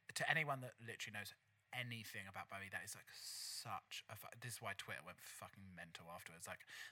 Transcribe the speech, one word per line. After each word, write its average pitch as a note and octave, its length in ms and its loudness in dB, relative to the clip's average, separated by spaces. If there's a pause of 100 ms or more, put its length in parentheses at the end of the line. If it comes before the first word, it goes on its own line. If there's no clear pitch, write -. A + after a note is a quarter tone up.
(140)
to - 140 6
anyone D3+ 320 8
that B2+ 240 -4
literally A2 320 -2
knows G2+ 160 0 (400)
anything A2+ 560 0
about F#2+ 220 -4
Bowie, F#2+ 240 -2
that E2+ 100 2
is, G#2+ 140 -4
like, - 160 -12
such - 960 0
a A2 80 -4
fu-, - 100 -6 (140)
this A#2+ 160 0
is - 20 -6
why G2+ 160 2
Twitter E2 300 -2
went F2 160 -6
fucking - 500 -8
mental E2+ 400 -8
afterwards. F2 320 -6
Like, - 220 -4 (260)